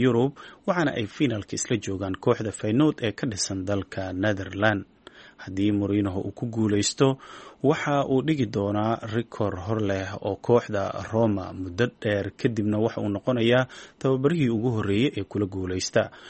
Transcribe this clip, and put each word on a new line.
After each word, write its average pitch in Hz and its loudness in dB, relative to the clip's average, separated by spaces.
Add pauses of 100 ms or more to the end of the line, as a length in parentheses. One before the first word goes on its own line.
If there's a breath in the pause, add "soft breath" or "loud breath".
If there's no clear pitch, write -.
Yurub, 123 4 (340 loud breath)
waxaana 170 2
ay 113 -2
fiinaalka 113 -2
isla - -2
joogaan 95 -4
kooxda 113 0
Feyenoord 131 2
ee 110 0
ka - -6
dhisan 95 -4
dalka 95 -4
Netherland. 98 0 (520 loud breath)
Haddii 98 0
Mourinho 101 0
uu - -6
ku - -6
guulaysto, 110 2 (460 loud breath)
waxa 143 2
uu 131 2
dhigi 143 0
doonaa 107 0 (160)
rikoor 107 -2 (100)
hor 110 -2
leh 98 0 (140)
oo 101 -2
kooxda 107 2 (280)
Roma 101 0
muddo 92 -2 (140)
dheer 101 -2
kadibna 107 0
waxa 110 0
uu 107 -2
noqonayaa 120 2 (320 loud breath)
tababarihii 135 2
ugu 113 2
horreeyey 107 2
ee 101 -4
kula 104 -2
guulaysta. 92 0 (180 loud breath)